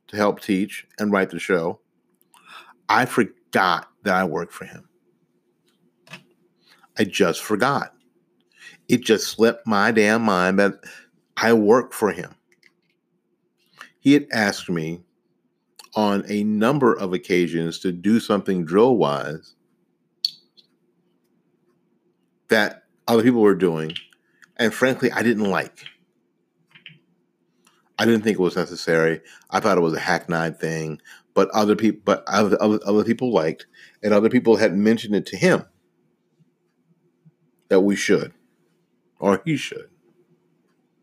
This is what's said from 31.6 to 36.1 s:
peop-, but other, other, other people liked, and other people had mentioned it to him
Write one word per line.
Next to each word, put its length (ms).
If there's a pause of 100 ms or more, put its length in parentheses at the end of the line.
peop-, 300
but 220
other, 340
other, 240
other 180
people 280
liked, 340 (380)
and 100
other 160
people 280
had 180
mentioned 400
it 120
to 100
him 280 (2000)